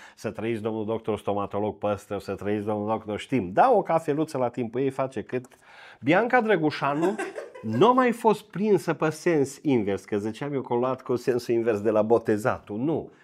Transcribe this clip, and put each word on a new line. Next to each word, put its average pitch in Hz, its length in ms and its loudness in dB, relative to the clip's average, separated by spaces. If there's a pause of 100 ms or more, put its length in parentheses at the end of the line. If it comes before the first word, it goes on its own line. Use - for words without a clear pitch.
(160)
să 110 160 -8
trăiți, 110 300 -6
domnul 110 240 -4
doctor 110 340 -4
stomatolog 101 580 -4
Păstrău, 101 420 -4
să 98 160 -6
trăiți, 104 300 -4
domnul 107 220 -2
doctor, 104 320 -4
știm. 101 320 -2
Da, 202 200 4
o 202 100 4
cafeluță 156 560 -2
la 127 120 0
timpul 117 320 -4
ei 139 80 0
face 131 340 -6
cât. 127 220 -6 (560)
Bianca 226 400 2
Drăgușanu 160 760 0 (260)
<laughs> - 380 -6
nu 196 80 8
a 247 40 8
mai 254 200 4
fost 214 380 0
prinsă 185 440 2
pe 156 160 0
sens 151 520 0
invers, 101 440 0
că 107 120 -2
ziceam 113 360 -6
eu 131 80 -2
că 127 120 -4
o 120 40 2
luat 123 240 0
cu 123 140 0
sensul 120 380 0
invers 113 280 2
de 110 80 2
la 107 120 4
botezatul. 107 760 0
Nu. 131 340 -4 (120)